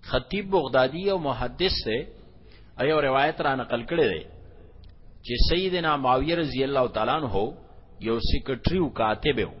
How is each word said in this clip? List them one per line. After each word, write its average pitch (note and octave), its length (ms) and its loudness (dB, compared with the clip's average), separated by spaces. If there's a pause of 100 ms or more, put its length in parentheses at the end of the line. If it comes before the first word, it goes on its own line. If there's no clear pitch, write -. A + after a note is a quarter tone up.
خطیب F#3+ 480 -4
بغدادي C3+ 560 2
یو F#3+ 120 0
محدث C#3+ 580 -2 (100)
دی، A#2 140 0 (880)
یو D#3 120 4
روایت C#3+ 400 2
را C#3+ 140 2
نقل A#2 320 -4
کړی D#3+ 260 2
دی D#2 120 -6 (1000)
چې A#2+ 100 -6 (140)
سیدنا F3 480 0
معاویه C3+ 400 2
رضی C3+ 280 -2
الله C3+ 240 2
تعالی A2 220 0
عنہ C#3+ 240 -2 (680)
یو A2+ 180 0
سیکرټری - 600 0
و، D#3+ 100 2
کاتب A2 500 0
و F#2 220 -2